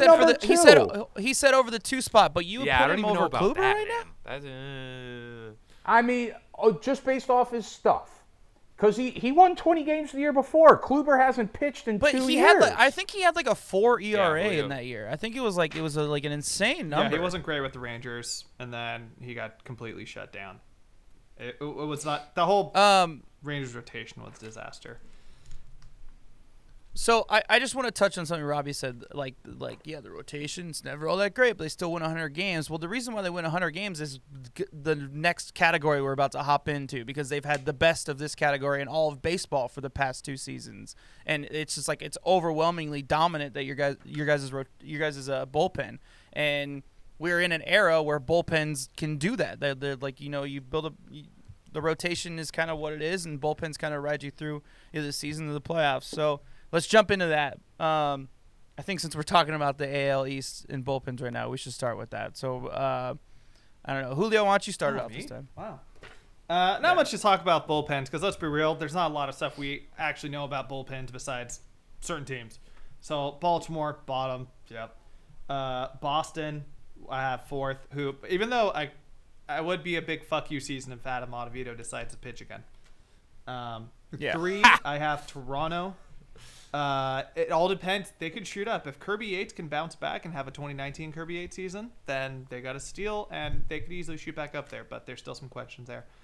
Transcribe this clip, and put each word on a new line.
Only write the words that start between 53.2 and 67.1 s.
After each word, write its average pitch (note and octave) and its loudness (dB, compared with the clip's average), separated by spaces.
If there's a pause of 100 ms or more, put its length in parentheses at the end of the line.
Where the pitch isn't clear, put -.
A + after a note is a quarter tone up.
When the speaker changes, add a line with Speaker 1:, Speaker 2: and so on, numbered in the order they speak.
Speaker 2:
and D3+ -8
bullpens D3+ -4
kinda D3+ -4
ride C#3+ -4
you C#3+ -8
through, D3+ -8 (300)
you D#3 -6
know, D3 -4
the C#3+ -6
season D3+ -6
of D3 -6
the D3 -4
playoffs. D3 0
So D3+ -2 (320)
let's E3 2
jump G#3+ 6
into F#3+ 2
that. D3+ 0 (240)
Um, D3 0 (500)
I D3 -10
think F#3 -4
since D#3+ -6
we're D3+ -2
talking D#3 4
about C#3+ 0
the D3 -4
A C#3 0
L C3+ 2
East C3+ -8
and C#3 -6
bullpens C3 -4
right B2 -6
now, A#2+ -6
we C3 -6
should C3 -10
start A#2 -4
with A2 -10
that. G#2+ -8
So, B2+ -6
uh, C3 -2 (720)
I - -6
don't C3+ -4
know. C3+ -4
Julio, G#3+ 4
why G3 4
don't G3 2
you G3 -6
start C#3+ -2
it C3 -4
Speaker 4:
Oh, A#2+ -6
Speaker 2:
off A2+ -12
this B2+ -10
Speaker 4:
me? - -12
Speaker 2:
time? B2+ -14
Speaker 4:
Wow. F3 -14 (720)
Uh, F3+ 2
not - -12
Speaker 2:
Yeah. F4 6
Speaker 4:
much D#4+ 4